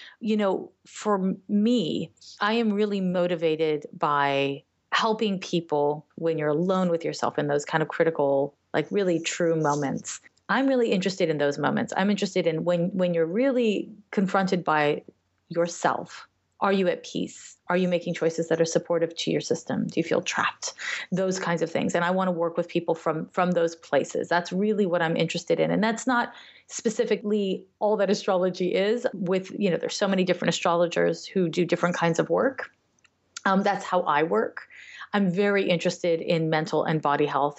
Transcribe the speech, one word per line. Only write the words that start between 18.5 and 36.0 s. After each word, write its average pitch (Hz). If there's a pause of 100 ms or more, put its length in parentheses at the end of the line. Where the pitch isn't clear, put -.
are 165
supportive 165
to -
your 147
system? -
Do -
you 165
feel -
trapped? - (360)
Those 185
kinds 175
of 170
things. -
And 170
I 175
wanna 185
work 170
with 170
people 170
from, 160
from 180
those 170
places. -
That's 175
really 208
what 175
I'm 165
interested 165
in. 160
And 175
that's 220
not 240 (320)
specifically 208 (140)
all 208
that 190
astrology 185
is 220
with, 185
you 196
know, 160
there's -
so 208
many 190
different 180
astrologers 170
who 185
do 175
different 175
kinds 165
of -
work. 214 (760)
Um, 196
that's 196
how 180
I 151
work. 208 (460)
I'm 202
very 202
interested 170